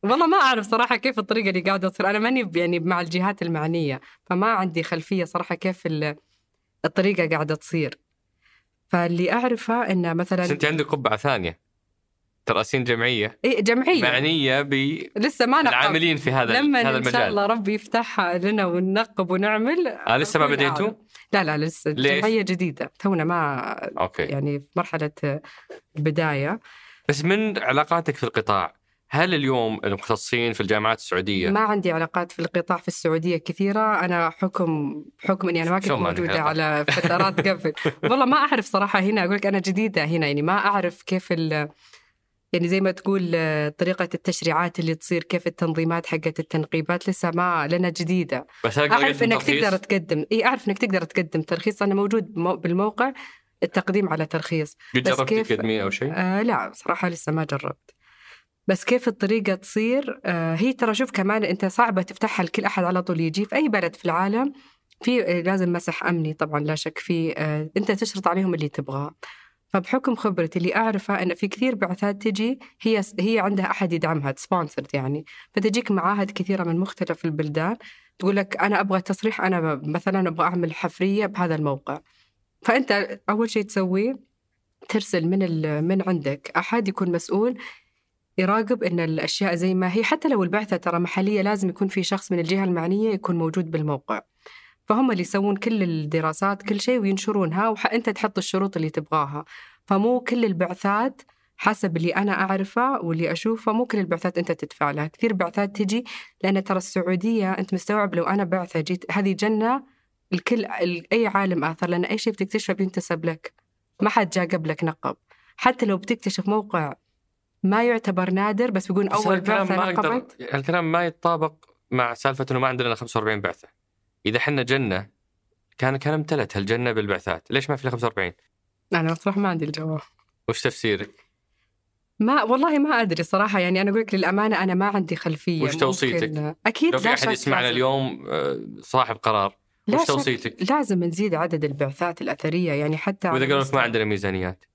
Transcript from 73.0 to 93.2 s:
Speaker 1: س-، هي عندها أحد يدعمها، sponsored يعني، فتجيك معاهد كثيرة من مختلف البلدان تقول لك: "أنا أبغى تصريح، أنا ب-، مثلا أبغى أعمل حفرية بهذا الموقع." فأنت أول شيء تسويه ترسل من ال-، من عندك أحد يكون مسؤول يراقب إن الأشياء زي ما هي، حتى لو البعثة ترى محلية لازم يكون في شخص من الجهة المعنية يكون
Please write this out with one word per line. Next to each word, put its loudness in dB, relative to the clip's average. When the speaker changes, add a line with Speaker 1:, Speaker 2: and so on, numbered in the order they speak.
Speaker 1:
س-، -8
هي 2
عندها 0
أحد 0
يدعمها، 0
sponsored -2
يعني، -4
فتجيك 0
معاهد 0
كثيرة -2
من 0
مختلف -4
البلدان -2
تقول 2
لك: -2
"أنا 2
أبغى 0
تصريح، -2
أنا 2
ب-، -6
مثلا 0
أبغى 0
أعمل 0
حفرية 0
بهذا 0
الموقع." -4
فأنت 0
أول 0
شيء 0
تسويه 0
ترسل 0
من 2
ال-، 0
من 2
عندك -2
أحد 0
يكون -2
مسؤول 0
يراقب 0
إن 0
الأشياء 0
زي 0
ما 0
هي، 2
حتى 0
لو 4
البعثة -2
ترى -2
محلية 0
لازم 0
يكون -2
في -2
شخص -4
من 2
الجهة 0
المعنية 0
يكون -2